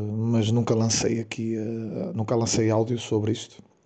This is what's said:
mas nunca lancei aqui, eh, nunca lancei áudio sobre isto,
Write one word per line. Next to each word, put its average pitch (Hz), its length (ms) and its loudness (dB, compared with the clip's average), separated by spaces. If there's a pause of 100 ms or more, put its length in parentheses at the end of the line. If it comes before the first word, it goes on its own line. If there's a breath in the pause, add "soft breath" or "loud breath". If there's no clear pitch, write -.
(160)
mas 110 340 2
nunca 117 240 2
lancei 113 460 2
aqui, 113 340 -4
eh, 113 580 -6
nunca 113 220 -2
lancei 113 360 2
áudio 113 280 2
sobre 110 320 0
isto, - 320 -6 (240)